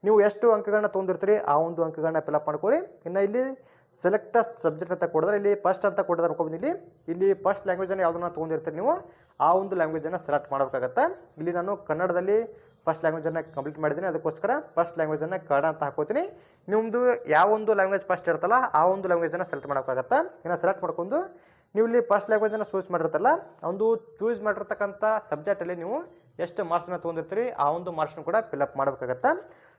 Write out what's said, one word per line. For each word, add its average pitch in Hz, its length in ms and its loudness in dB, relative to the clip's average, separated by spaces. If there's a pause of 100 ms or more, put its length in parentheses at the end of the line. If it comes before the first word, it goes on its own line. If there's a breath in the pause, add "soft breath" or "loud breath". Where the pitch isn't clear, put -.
ನೀವು 214 120 6 (120)
ಎಷ್ಟು 208 180 0 (100)
ಅಂಕಗಳನ್ನ 208 380 0
ತೊಗೊಂಡಿರ್ತೀರಿ 190 420 2 (160)
ಆ 143 40 6 (120)
ಒಂದು 170 180 -6
ಅಂಕಗಳನ್ನ 160 400 0
ಫಿಲ್ 151 140 0
ಅಪ್ 151 100 -8
ಮಾಡ್ಕೊಳ್ಳಿ. 190 280 0 (280)
ಇನ್ನು 185 220 0
ಇಲ್ಲಿ 240 140 0 (600 soft breath)
ಸೆಲೆಕ್ಟ್ 208 320 2 (260)
ಸಬ್ಜೆಕ್ಟ್ 165 340 -2
ಅಂತ 175 180 -2
ಕೊಡಿದ್ರೆ 175 260 2
ಇಲ್ಲಿ 202 140 2 (100)
ಫಸ್ಟ್ 185 240 0
ಅಂತ 202 200 0
ಕೊಟ್ಟಿದ್ರೆ 170 220 2
ಅನ್ಕೋಬೋದು. 165 280 -2
ಇಲ್ಲಿ, 262 120 -2 (420)
ಇಲ್ಲಿ 185 160 2 (160)
ಫಸ್ಟ್ 196 240 0
ಲ್ಯಾಂಗ್ವೇಜನ್ನು 185 380 -2
ಯಾವುದನ್ನ 170 300 -2
ತೊಗೊಂಡಿರ್ತೀರಿ 160 440 -4
ನೀವು 269 140 2 (520 loud breath)
ಆ 160 40 6 (120)
ಒಂದು 196 180 -6
ಲ್ಯಾಂಗ್ವೇಜನ್ನು 160 460 -2
ಸೆಲೆಕ್ಟ್ 143 260 -2
ಮಾಡ್ಬೇಕಾಗತ್ತೆ. 135 520 0 (360)
ಇಲ್ಲಿ 170 180 -2
ನಾನು 190 160 -2 (160)
ಕನ್ನಡದಲ್ಲಿ 180 480 2 (480 loud breath)
ಫಸ್ಟ್ 160 180 -2
ಲ್ಯಾಂಗ್ವೇಜನ್ನು 160 380 0 (140)
ಕಂಪ್ಲೀಟ್ 147 280 -8
ಮಾಡಿದ್ದೀನಿ, 156 280 0
ಅದಕ್ಕೋಸ್ಕರ 156 380 -2 (260)
ಫಸ್ಟ್ 170 220 0
ಲ್ಯಾಂಗ್ವೇಜನ್ನು 156 400 -2 (100)
ಕನ್ನಡ 143 240 2
ಅಂತ 156 160 -4
ಹಾಕೋತೀನಿ. 220 360 -2 (480 loud breath)
ನಿಮ್ಮದು 220 280 0 (360)
ಯಾವ 175 100 8 (120)
ಒಂದು 214 200 2
ಲ್ಯಾಂಗ್ವೇಜ್ 190 320 2
ಫಸ್ಟ್ 180 200 0
ಇರುತ್ತಲ್ಲ 180 280 2 (220)
ಆ - 20 6 (120)
ಒಂದು 196 160 -6
ಲ್ಯಾಂಗ್ವೇಜನ್ನು 170 400 0
ಸೆಲೆಕ್ಟ್ 139 220 -8
ಮಾಡೋಕ್ಕಾಗತ್ತೆ. 135 460 0 (260)
ಇನ್ನು 170 180 -2
ಸೆಲೆಕ್ಟ್ 185 240 0
ಮಾಡ್ಕೊಂಡು 175 320 -4 (560 loud breath)
ನೀವು 220 140 2
ಇಲ್ಲಿ 233 120 4 (100)
ಫಸ್ಟ್ 202 200 2
ಲ್ಯಾಂಗ್ವೇಜನ್ನು 214 400 0
ಚೂಸ್ 190 220 -4
ಮಾಡಿರ್ತಾರಲ್ಲ, 165 400 2 (380)
ಒಂದು 196 140 -2 (340)
ಚೂಸ್ 226 280 -2
ಮಾಡಿರ್ತಕ್ಕಂಥ 202 560 -4 (280)
ಸಬ್ಜೆಕ್ಟಲ್ಲಿ 175 520 -4
ನೀವು 202 140 -4 (480 soft breath)
ಎಷ್ಟು 175 160 -8 (100)
ಮಾರ್ಕ್ಸ್‌ನ 170 340 -2
ತೊಗೊಂಡಿರ್ತೀರಿ 170 400 -4 (200)
ಆ - 20 4 (100)
ಒಂದು 175 220 -6
ಮಾರ್ಕ್ಸ್‌ನು 156 300 -4
ಕೂಡ - 100 2 (120)
ಫಿಲ್ 143 160 0
ಅಪ್ - 140 -14
ಮಾಡ್ಬೇಕಾಗತ್ತೆ. 131 500 0 (480 loud breath)